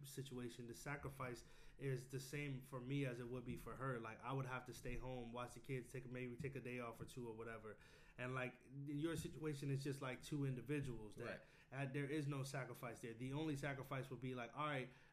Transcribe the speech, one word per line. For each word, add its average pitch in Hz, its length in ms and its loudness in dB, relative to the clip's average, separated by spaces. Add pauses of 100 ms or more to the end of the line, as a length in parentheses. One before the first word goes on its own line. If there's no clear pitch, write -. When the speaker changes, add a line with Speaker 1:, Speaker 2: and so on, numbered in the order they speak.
Speaker 1:
situation, 123 640 -2
the 113 80 -2
sacrifice 131 640 0 (380)
is 135 320 4
the 135 80 2
same 143 400 0 (100)
for 131 100 -2
me 139 240 4
as 120 140 2
it 123 100 -2
would 123 160 0
be 120 120 0
for 117 160 -4
her. 127 300 2
Like, 110 220 -2
I 123 80 2
would 135 140 2
have 127 200 0
to 120 80 -6
stay 123 220 -2
home, 123 360 0
watch 120 220 -2
the 120 60 -8
kids, 131 320 0
take, 131 200 -4
maybe 127 280 0
take 135 140 0
a 127 60 -2
day 123 180 -2
off 117 220 -2
or 117 40 -2
two 120 220 -4
or 113 80 -2
whatever. 110 420 -4 (440)
And, 127 140 2
like, 127 180 2 (360)
your 151 280 4
situation 151 540 0
is 135 140 4
just, 139 180 2
like, 127 220 0
two 143 200 4
individuals 120 760 2
that 120 60 -2 (480)
Speaker 2:
Right. 135 100 0
Speaker 1:
uh, 139 120 2
there 143 120 4
is 147 200 4
no 139 160 4
sacrifice 123 560 -2
there. 113 220 -4
The 131 120 0
only 151 220 4
sacrifice 135 560 0
would 120 100 -2
be 127 140 0
like, 120 240 -2
"All 151 80 4
right, 131 220 2 (240)